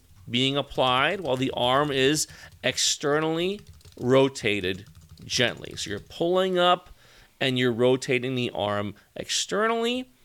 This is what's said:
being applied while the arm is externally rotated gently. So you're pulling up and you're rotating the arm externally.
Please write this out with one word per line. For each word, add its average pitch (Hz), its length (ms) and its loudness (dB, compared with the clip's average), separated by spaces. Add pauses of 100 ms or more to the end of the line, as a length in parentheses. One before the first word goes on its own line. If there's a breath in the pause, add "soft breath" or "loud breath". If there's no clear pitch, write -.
(280)
being 131 280 0
applied 139 640 0
while 135 160 -2
the 131 180 0
arm 135 360 2
is 135 360 2 (360 loud breath)
externally 160 1000 -2 (380)
rotated 120 840 2 (400)
gently. - 520 -2
So - 140 -8
you're 101 80 -6
pulling 185 600 0
up 175 320 2 (500 soft breath)
and 131 180 0
you're 123 140 2
rotating 127 600 2
the 123 200 -2
arm 104 400 -2 (220 soft breath)
externally. 233 960 -4 (140 soft breath)